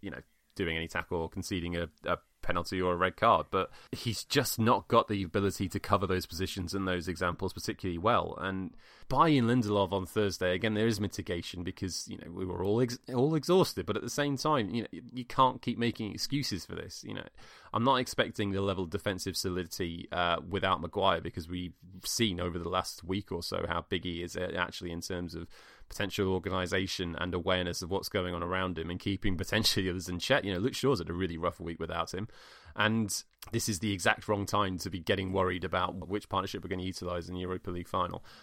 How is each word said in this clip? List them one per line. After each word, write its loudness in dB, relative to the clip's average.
you -10
know, -10
doing 0
any -4
tackle -4
or -4
conceding -4
a, -2
a 2
penalty 0
or 2
a 0
red 0
card. 4
But 2
he's -4
just 2
not 4
got 6
the 0
ability 0
to -4
cover 4
those 0
positions -4
in 0
those 0
examples -2
particularly -4
well. 2
And -4
Bailly 6
and 6
Lindelof 4
on 0
Thursday, 2
again, 0
there 4
is 2
mitigation -4
because, -6
you -10
know, -14
we -6
were -2
all 4
ex-, 0
all 4
exhausted. 4
But 0
at -4
the -6
same 0
time, 2
you -2
know, -8
you -8
can't 4
keep -2
making -2
excuses -4
for -12
this. -10
You -8
know, -8
I'm 2
not 6
expecting 0
the 0
level 0
of -8
defensive -2
solidity, -4
uh, 2
without 2
Maguire, 2
because -8
we've -6
seen 0
over -2
the -4
last -2
week -4
or -2
so -2
how -2
big -2
he -4
is, -8
uh, -2
actually -4
in -6
terms -4
of -8
potential 0
organisation 0
and -2
awareness 0
of -6
what's -2
going 0
on -4
around 0
him, -4
and -4
keeping 0
potentially 2
others -2
in -4
check. 2
You -2
know, -2
Luke 0
Shaw's 2
had -6
a -4
really -2
rough -2
week -6
without -2
him, -4
and 2
this 0
is -2
the 0
exact 2
wrong 0
time 0
to -6
be -6
getting 0
worried 2
about 0
which -4
partnership -2
we're -8
gonna -2
utilise -4
in -6
the -4
Europa -4
League -6
final, -2